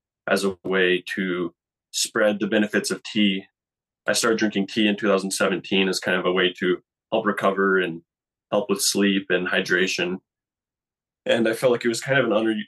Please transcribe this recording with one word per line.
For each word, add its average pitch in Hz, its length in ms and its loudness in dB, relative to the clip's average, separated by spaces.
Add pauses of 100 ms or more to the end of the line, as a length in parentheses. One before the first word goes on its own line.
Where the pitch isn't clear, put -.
(280)
as 95 160 0
a 98 200 -2
way 92 400 0 (120)
to 87 380 -4 (380)
spread 107 480 0
the 104 80 -2
benefits 104 440 0
of 92 120 -8
tea. 98 420 0 (600)
I 104 60 2
started 110 260 2
drinking 101 280 0
tea 107 200 0
in 101 80 2
two 107 120 -4
thousand 95 240 2
seventeen 95 560 0
as 92 120 -2
kind 92 180 0
of 92 80 -2
a 90 60 2
way 90 280 2
to 90 180 0 (340)
help - 140 0
recover 98 540 2
and 85 220 -4 (500)
help 101 180 0
with 98 120 0
sleep 101 480 0
and 90 180 0
hydration. 92 680 0 (1080)
And 113 220 2
I 113 60 0
felt 123 180 0
like 117 140 -2
it 120 40 2
was 113 120 -4
kind 139 180 0
of 123 60 2
an 113 80 0
under-, 110 220 0 (120)